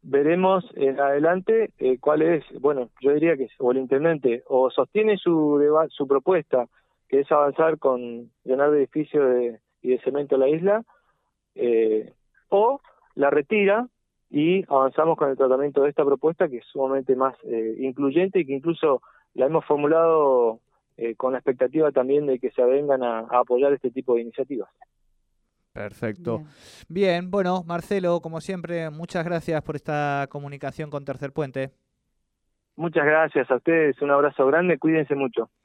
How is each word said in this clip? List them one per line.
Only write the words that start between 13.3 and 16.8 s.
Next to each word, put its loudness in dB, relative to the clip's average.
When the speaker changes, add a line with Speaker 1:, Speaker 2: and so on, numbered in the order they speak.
Speaker 1:
retira 0
y 0
avanzamos 2
con 0
el -4
tratamiento 2
de 2
esta 0
propuesta 0
que -8
es -14
sumamente -2